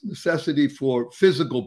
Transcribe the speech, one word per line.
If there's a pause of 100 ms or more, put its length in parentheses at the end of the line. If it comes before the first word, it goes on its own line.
necessity
for
physical